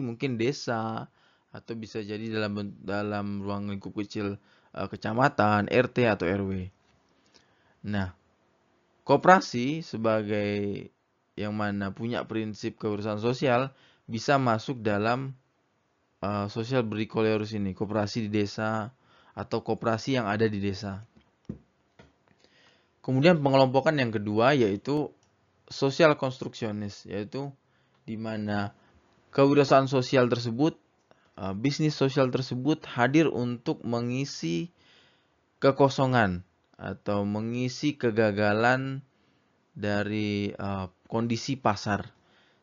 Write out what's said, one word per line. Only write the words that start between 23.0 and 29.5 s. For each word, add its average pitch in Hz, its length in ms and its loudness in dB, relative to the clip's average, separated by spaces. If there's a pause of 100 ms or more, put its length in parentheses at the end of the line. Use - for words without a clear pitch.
Kemudian 147 380 4
pengelompokan 135 580 4
yang 120 140 0
kedua 107 420 2
yaitu 127 560 2 (600)
social 143 480 4
konstruksionis, 104 880 -6
yaitu 107 420 -8 (540)
di 110 160 -10
mana 104 560 -4 (560)
kewirausahaan 139 560 6